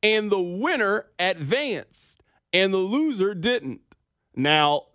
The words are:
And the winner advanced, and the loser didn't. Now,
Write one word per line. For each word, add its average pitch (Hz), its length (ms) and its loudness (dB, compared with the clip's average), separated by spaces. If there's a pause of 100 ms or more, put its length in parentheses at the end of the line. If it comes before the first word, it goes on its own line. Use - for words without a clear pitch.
And 214 300 2
the 196 100 2
winner 208 760 -2
advanced, 185 1040 -4 (280)
and 190 220 4
the 190 40 0
loser 208 580 0
didn't. 185 460 -2 (540)
Now, 147 580 2